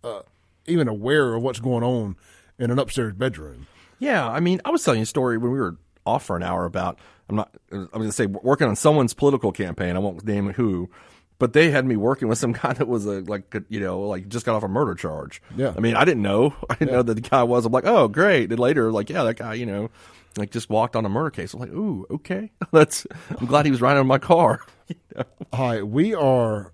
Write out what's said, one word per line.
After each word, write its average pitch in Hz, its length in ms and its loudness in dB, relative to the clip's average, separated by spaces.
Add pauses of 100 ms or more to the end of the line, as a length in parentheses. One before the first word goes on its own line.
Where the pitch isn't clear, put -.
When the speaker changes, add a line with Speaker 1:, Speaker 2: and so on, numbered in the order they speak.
Speaker 1:
uh, 110 180 -10 (460)
even 160 220 2
aware 120 460 0
of 117 80 -2
what's 120 180 -4
going 120 240 0
on 113 320 -2 (420)
in 120 120 -2
an 123 80 2
upstairs 117 340 -2
bedroom. 80 540 -6 (320)
Speaker 2:
Yeah, 214 300 -2
I 120 120 -4
mean, 175 240 2
I 269 60 -4
was 330 140 0
telling 117 160 2
you - 20 0
a 110 40 -2
story 123 320 0
when 120 120 0
we 135 80 -2
were 90 180 -4 (300)
off 120 180 -2
for 90 120 -4
an 87 80 -4
hour 90 200 -2
about, 90 340 -4 (300)
I'm 95 80 -6
not, - 160 -6 (200)
I 98 60 -10
was 92 140 -12
gonna 110 200 -4
say 113 140 0
w-, 98 180 -6
working 135 240 2
on 104 80 0
someone's 151 360 4
political 139 380 2
campaign. 90 460 -4
I - 20 0
won't 95 260 -6
name 101 280 -2
who, 92 360 -2 (520)
but 120 120 0
they 156 180 6
had 139 140 2
me 123 120 0
working 120 320 0
with 110 100 0
some 117 140 -2
<laughs> 107 100 -6
guy 127 120 0
that 139 140 -2
was 110 180 -2
a, 101 160 -4
like, 98 320 -8
a, 104 140 -6
you 107 120 -8
know, 92 220 -4
like, 98 260 -6
just 113 180 -6
got 117 80 0
off 107 80 -2
a 104 60 -4
murder 104 260 0
charge. 76 480 -10 (140)
Speaker 1:
Yeah. 127 200 -2
Speaker 2:
I - 40 -4
mean, 113 160 2
I 135 100 6
didn't 135 160 2
know. 107 400 2
<laughs> - 80 -10
I 127 60 -2
didn't 139 160 0
Speaker 1:
Yeah. 123 60 2
Speaker 2:
know 123 40 4
that 117 120 0
the 110 140 -4
guy 131 140 4
was. 120 240 2
I'm 113 60 0
like, 131 140 2
"Oh, 190 220 6
great." 135 420 2
And 113 80 -2
later, 123 340 2
like, 107 180 -2
"Yeah, 151 140 -2
that 113 120 0
guy, 113 180 -10
you 120 120 -8
know, 104 240 -6 (460)
like, 104 160 -6
just - 180 -6
walked 110 240 0
on 113 100 0
a 101 40 -2
murder 139 220 -2
case." 92 220 -10
I'm - 80 -14
like, 127 120 -12
"Ooh, 196 360 -6
okay." 190 520 -8
<laughs> - 120 -8
That's, - 320 6 (320)
I'm 123 100 -6
glad 143 180 4
he 147 80 4
was 123 80 2
riding 139 200 4
in 131 60 4
my 131 120 4
car. 170 480 4
<laughs> - 40 -20 (180)
You 165 60 -10 (220)
know? 127 80 -4 (280)
Speaker 1:
All 123 160 0
right, 107 180 -2
we 160 280 2
are 120 600 2